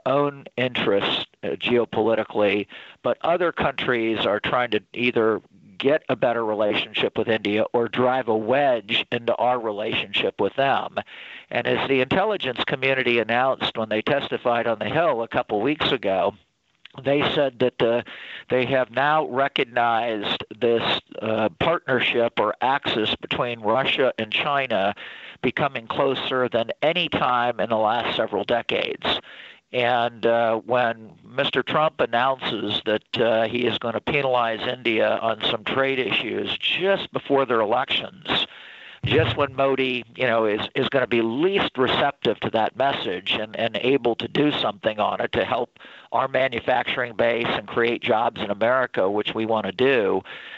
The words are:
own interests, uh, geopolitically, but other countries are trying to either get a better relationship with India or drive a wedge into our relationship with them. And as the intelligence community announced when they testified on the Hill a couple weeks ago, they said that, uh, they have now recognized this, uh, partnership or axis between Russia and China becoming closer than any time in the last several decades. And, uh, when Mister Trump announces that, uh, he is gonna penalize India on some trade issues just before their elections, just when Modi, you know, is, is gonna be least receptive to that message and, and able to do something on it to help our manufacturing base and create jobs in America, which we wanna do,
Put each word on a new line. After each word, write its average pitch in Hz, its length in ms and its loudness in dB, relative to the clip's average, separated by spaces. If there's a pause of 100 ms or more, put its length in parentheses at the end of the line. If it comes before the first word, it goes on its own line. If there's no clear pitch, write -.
own 139 400 0 (100)
interests, 120 720 0 (180)
uh, 104 40 -4 (200)
geopolitically, 107 1000 2 (340)
but 120 200 0
other 170 300 2
countries 113 760 0
are 101 140 2
trying 123 320 0
to 104 80 2 (140)
either 113 480 2 (380)
get 143 280 2
a 131 80 0
better 117 300 0
relationship 107 720 -2
with 110 100 0
India 107 460 0
or 117 160 0
drive 123 400 0
a 110 80 2
wedge 113 760 0
into 117 240 0
our 123 240 2
relationship 104 800 -4
with 98 160 0
them. 135 400 0 (540)
And 120 180 -2
as 123 220 0
the 135 100 4
intelligence 180 640 0
community 131 540 2
announced 123 580 0
when 110 120 -2
they 107 120 0
testified 120 640 0
on 113 140 0
the 107 100 -4
Hill 147 320 2
a 113 60 -4
couple 117 320 -2
weeks 151 320 0
ago, 98 440 0 (680)
they 143 180 2 (120)
said 131 260 0
that, 127 220 0
uh, 120 220 2 (460)
they 127 160 2
have 127 260 0
now 147 360 2
recognized 120 1200 0 (120)
this, 117 440 0 (200)
uh, 110 280 0 (100)
partnership 123 800 0
or 104 220 2
axis 123 540 0
between 120 440 -4
Russia 123 580 2
and 110 140 -6
China 117 640 0 (460)
becoming 131 460 -2
closer 131 600 0
than 113 240 0 (100)
any 165 280 0
time 123 500 0
in 107 100 -2
the 113 80 2
last 110 380 0
several 104 300 -2
decades. - 760 -2 (540)
And, 120 520 0
uh, 117 320 2
when 113 560 -2 (120)
Mister 127 380 -2
Trump - 360 0
announces 120 880 -2
that, 107 340 -2
uh, 113 280 2
he 120 180 -2
is 107 140 -2
gonna 113 200 -4
penalize 123 640 0
India 113 560 0
on 110 320 -2
some 110 140 -4
trade 135 340 0
issues 104 600 -2
just 180 520 -2
before 135 340 0
their 117 140 2
elections, 120 880 -2 (580)
just 139 320 2
when 139 200 0
Modi, 131 500 0 (100)
you 127 120 0
know, 113 180 4
is, 104 160 2 (140)
is 127 140 0
gonna 127 180 2
be 117 160 2
least 156 520 0
receptive 127 640 0
to 110 100 -4
that 107 260 0
message 110 560 -2
and, 110 220 -6
and 113 220 -2
able 120 380 2
to - 120 -6
do 147 240 2
something 107 480 -2
on 98 200 0
it 117 120 -2
to 107 120 2
help 120 360 -4 (320)
our 127 160 2
manufacturing 127 880 0
base 117 340 2
and 101 180 -4
create 117 360 0
jobs 117 380 2
in 101 100 -2
America, 113 580 2
which 104 240 -2
we 110 120 -2
wanna 107 260 0
do, 101 500 2 (360)